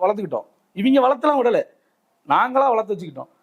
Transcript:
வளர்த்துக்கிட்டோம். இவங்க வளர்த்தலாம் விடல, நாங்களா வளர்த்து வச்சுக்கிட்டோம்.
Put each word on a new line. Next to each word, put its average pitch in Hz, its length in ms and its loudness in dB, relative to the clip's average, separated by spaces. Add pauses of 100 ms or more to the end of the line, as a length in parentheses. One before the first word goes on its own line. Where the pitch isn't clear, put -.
வளர்த்துக்கிட்டோம். 185 440 -2 (280)
இவங்க 262 260 2
வளர்த்தலாம் 277 380 2
விடல, 226 260 2 (640)
நாங்களா 254 400 2
வளர்த்து 214 260 -2
வச்சுக்கிட்டோம். 151 320 -14 (160)